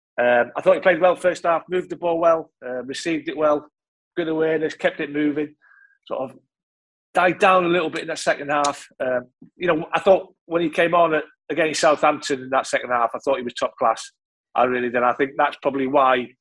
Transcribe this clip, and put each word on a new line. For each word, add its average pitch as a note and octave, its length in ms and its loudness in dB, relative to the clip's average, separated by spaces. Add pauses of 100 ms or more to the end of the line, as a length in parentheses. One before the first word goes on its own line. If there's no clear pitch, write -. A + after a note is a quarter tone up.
(180)
Um, A#2+ 380 2
I C#3+ 60 -4
thought F#3 140 4
he D#3+ 60 -4
played F3 200 2
well F3+ 160 4
first F3 260 -2
half, E3 240 0
moved F3 220 -4
the E3 80 -10
ball E3 220 -2
well, E3 320 2 (140)
uh, B2 180 -8
received C#3 440 -6
it D3 80 -8
well, D3+ 320 0 (480)
good E3 140 -4
awareness, D#3+ 460 -2
kept E3+ 260 -4
it C#3+ 100 -6
moving, D3 440 -2 (500)
sort C3+ 160 -8
of C3+ 160 -10 (800)
died F3+ 240 2
down F#3 260 4
a - 20 0
little E3+ 220 0
bit D#3+ 140 -8
in D#3+ 40 -10
that D#3+ 120 -8
second C#3+ 300 -4
half. D3 380 -2 (120)
Um, B2+ 220 -2 (340)
you F3+ 120 -4
know, E3 260 0
I E3 60 0
thought - 360 2 (100)
when E3+ 160 -2
he E3 80 0
came E3+ 240 0
on E3 220 4
at, D3+ 80 -2 (260)
against D#3 320 -2
Southampton D3 600 2
in C3 80 -14
that C3 180 0
second B2 240 -4
half, A#2 240 2
I - 40 -10
thought C3+ 180 0
he B2+ 60 -8
was A#2+ 120 -10
top - 220 -6
class. A2+ 340 0 (420)
I B2 120 2
really B2 260 -2
did. A#2+ 100 -2
I A#2+ 120 2
think C#3 220 -2
that's C#3+ 260 0
probably C3+ 260 -2
why C3 400 2 (140)